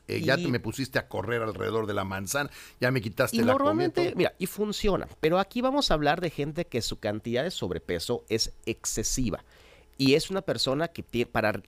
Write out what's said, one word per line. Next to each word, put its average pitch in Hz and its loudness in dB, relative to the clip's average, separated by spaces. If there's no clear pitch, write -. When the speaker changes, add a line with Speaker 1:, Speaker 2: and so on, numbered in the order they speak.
Speaker 1:
Sí, 104 -2
Speaker 2:
eh, 107 0
ya 139 2
Speaker 1:
y 175 -2
Speaker 2:
te - 0
me 120 2
pusiste 123 -4
a - -4
correr 107 -2
alrededor 104 -2
de 101 -2
la 98 0
manzana, 98 -4
ya 123 4
me 131 2
quitaste 120 0
Speaker 1:
Y 226 2
Speaker 2:
la 233 4
Speaker 1:
normalmente, 311 2
Speaker 2:
comida, 349 2
todo. - -6
Speaker 1:
mira, - 2
y 190 -2
funciona, 202 -2
pero 160 2
aquí 196 -2
vamos 262 2
a 170 4
hablar 151 2
de 175 -2
gente 151 -4
que 117 -2
su - -6
cantidad 117 -2
de 185 -2
sobrepeso 90 -4
es 110 0
excesiva. - -2
Y 135 6
es 160 2
una 190 -2
persona 135 0
que - -10
tie-, 117 0
para 107 0